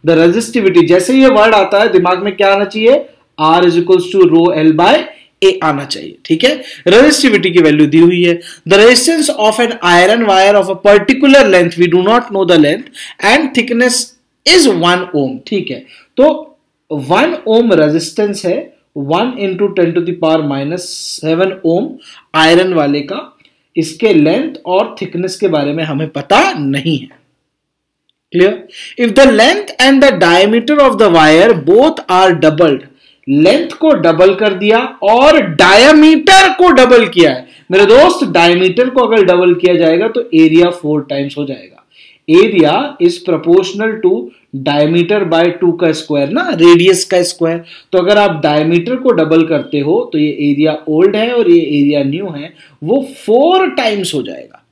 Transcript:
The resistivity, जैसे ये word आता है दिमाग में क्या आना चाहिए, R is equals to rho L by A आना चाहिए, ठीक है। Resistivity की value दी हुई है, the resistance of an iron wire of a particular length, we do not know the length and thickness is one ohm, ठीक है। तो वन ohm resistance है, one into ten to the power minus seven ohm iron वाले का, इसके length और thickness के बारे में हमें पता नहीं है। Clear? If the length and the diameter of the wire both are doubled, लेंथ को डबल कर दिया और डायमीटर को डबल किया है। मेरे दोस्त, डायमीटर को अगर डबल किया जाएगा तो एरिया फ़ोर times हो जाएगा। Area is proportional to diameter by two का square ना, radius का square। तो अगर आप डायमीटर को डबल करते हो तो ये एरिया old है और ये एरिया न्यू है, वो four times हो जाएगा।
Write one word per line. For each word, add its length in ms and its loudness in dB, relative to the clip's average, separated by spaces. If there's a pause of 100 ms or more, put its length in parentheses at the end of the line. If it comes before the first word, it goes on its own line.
The 120 2
resistivity, 720 0
जैसे 320 0
ये 100 6
word 240 2
आता 260 0
है 120 0
दिमाग 320 0
में 120 -6
क्या 160 0
आना 140 0
चाहिए, 380 0 (340)
R 220 0
is 160 2
equals 320 0
to 200 2
rho 160 2 (140)
L 180 2
by 180 2 (480)
A 80 4 (140)
आना 200 -4
चाहिए, 400 -14
ठीक 200 -4
है। 60 2 (360)
Resistivity 640 0
की 120 2
value 240 2
दी 120 0
हुई 240 2
है, 160 0 (300)
the 120 2
resistance 500 2 (140)
of 160 0
an 120 -2 (140)
iron 400 2
wire 320 2
of 120 -2
a 140 -4
particular 600 4
length, 320 0
we 160 2
do 80 2
not 280 0
know 200 -2
the 80 4
length 420 -2 (300)
and 260 0
thickness 400 -2 (500)
is 220 2 (140)
one 200 0 (140)
ohm, 160 -4 (140)
ठीक 240 -6
है। 80 -10 (380)
तो 120 4 (640)
वन 440 -2 (140)
ohm 260 2
resistance 720 -2
है, 80 -2 (540)
one 240 -2 (140)
into 320 -4
ten 180 0
to 80 -4
the 160 -6
power 320 -2
minus 340 -8 (380)
seven 320 -2 (100)
ohm 220 -2 (460)
iron 400 2
वाले 280 -2
का, 180 -12 (560)
इसके 360 -2
length 540 0
और 360 -4
thickness 340 -8
के 120 -4
बारे 240 -4
में 120 -6
हमें 260 -6
पता 320 -2 (160)
नहीं 400 -4
है। 120 -14 (1200)
Clear? 220 0 (460)
If 180 0
the 140 6
length 500 0
and 220 4
the 160 4
diameter 640 2
of 200 2
the 100 4
wire 400 4 (140)
both 460 2
are 280 2
doubled, 400 0 (480)
लेंथ 420 0
को 240 -2
डबल 400 2
कर 180 -2
दिया 260 0 (240)
और 360 4 (180)
डायमीटर 960 4
को 180 2
डबल 380 4
किया 220 2
है। 160 -10 (240)
मेरे 160 4
दोस्त, 420 4
डायमीटर 640 0
को 100 0
अगर 240 2
डबल 300 2
किया 200 0
जाएगा 340 0
तो 120 -4 (140)
एरिया 360 4
फ़ोर 400 -6
times 280 -8
हो 80 -6
जाएगा। 380 -16 (440)
Area 440 4 (300)
is 160 0 (100)
proportional 720 -2
to 100 0 (520)
diameter 640 -2
by 160 0 (100)
two 260 0
का 120 0
square 380 -6
ना, 220 -4
radius 520 2
का 180 -2
square। 400 -6 (300)
तो 60 0
अगर 200 2
आप 240 0
डायमीटर 540 -2
को 160 -2
डबल 320 0
करते 360 -4
हो 200 -2 (120)
तो 60 -4
ये 140 -2 (180)
एरिया 260 -2 (120)
old 280 0
है 160 -2
और 180 0
ये 100 4 (180)
एरिया 260 0
न्यू 260 -6
है, 220 -14 (300)
वो 180 -2 (260)
four 440 0
times 440 -6
हो 80 -6
जाएगा। 500 -18